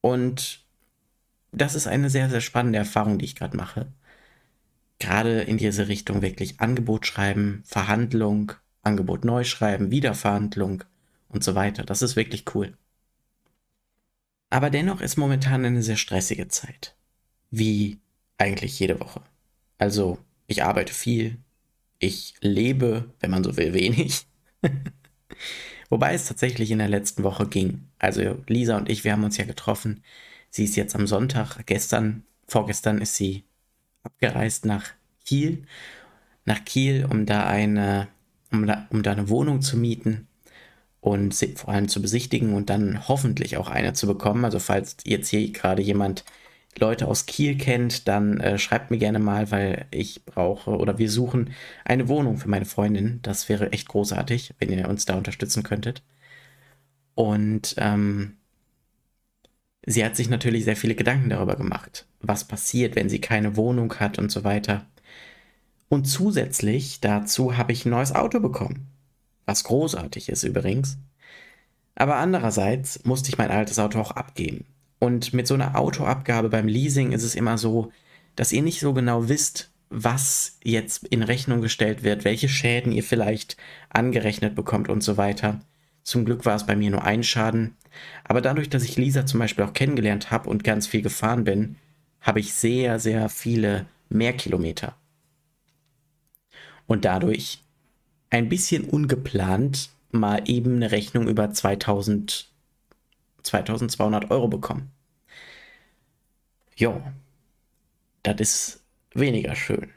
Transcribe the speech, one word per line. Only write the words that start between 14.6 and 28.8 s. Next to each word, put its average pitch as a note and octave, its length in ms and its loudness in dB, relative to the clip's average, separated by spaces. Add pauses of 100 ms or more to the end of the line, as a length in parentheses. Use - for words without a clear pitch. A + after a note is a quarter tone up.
dennoch F3 320 0
ist - 160 -4
momentan C3+ 480 2
eine A#2+ 180 2
sehr A2 140 0
stressige - 520 -2
Zeit. - 460 -8 (560)
Wie G#2 480 0 (380)
eigentlich G2 420 -2
jede - 220 2
Woche. - 220 -12 (560)
Also, G2+ 400 0 (300)
ich - 160 0
arbeite - 280 0
viel, A#2 460 -2 (640)
ich - 400 -4
lebe, A#2 720 2 (100)
wenn F2 100 -2
man F#2 140 2
so - 120 -2
will, E2 160 0
wenig. A2+ 540 0 (360)
<laughs> E3+ 60 2 (1200)
Wobei C#3+ 260 2
es - 120 -4
tatsächlich A#2+ 440 -2
in A2 80 2
der G#2+ 100 0
letzten G2+ 340 -2
Woche G2 240 0
ging. F#2+ 420 -2 (100)
Also G2 480 -2
Lisa A#2 300 2
und G#2 120 -4